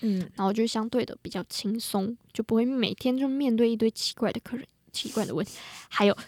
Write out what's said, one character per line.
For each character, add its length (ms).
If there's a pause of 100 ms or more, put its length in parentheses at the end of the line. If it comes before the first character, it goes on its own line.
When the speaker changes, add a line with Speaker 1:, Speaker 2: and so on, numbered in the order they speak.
Speaker 1:
嗯。 340
Speaker 2:
然 100
后 60
就 140
相 220
对 160
的 180
比 80
较 140
轻 360
松， 360 (160)
就 120
不 100
会 100
每 280
天 240
就 100
面 280
对 140
一 80
堆 140
奇 240
怪 160
的 100
客 160
人、 100 (260)
奇 180
怪 140
的 100
问 100
题， 120 (320)
还 160
有 120 (100)